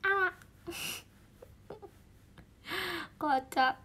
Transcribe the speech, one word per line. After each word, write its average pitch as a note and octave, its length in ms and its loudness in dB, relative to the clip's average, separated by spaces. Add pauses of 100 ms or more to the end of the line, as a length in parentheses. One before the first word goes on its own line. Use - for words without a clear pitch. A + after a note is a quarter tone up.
awa. F#4+ 240 4 (400)
<laughs> - 2500 -10
Kocak. C4 640 2